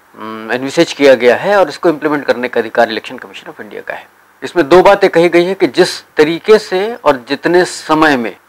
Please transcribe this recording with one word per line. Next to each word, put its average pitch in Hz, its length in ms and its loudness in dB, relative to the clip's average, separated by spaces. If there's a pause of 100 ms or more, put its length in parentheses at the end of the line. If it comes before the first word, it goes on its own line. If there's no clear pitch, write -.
(160)
mm, 110 360 -12
envisage 135 400 -2
किया 139 220 4
गया 117 220 2
है 190 200 0
और 185 120 2
इसको 147 200 -4
implement 147 360 -2
करने 123 240 -4
का 123 120 -4
अधिकार 110 280 0
Election 113 360 -10
Commission 104 300 -20
of 113 120 -18
India 98 180 -18
का - 100 -12
है। - 260 -20 (220)
इसमें 139 260 -2
दो 180 140 6
बातें 196 280 4
कही 170 180 2
गई 170 160 2
है 190 100 -4
कि - 120 -2
जिस 147 360 -2
तरीके 165 560 2
से 208 360 -6
और 135 340 -2
जितने 170 360 0
समय 156 520 0
में 113 200 -6 (120)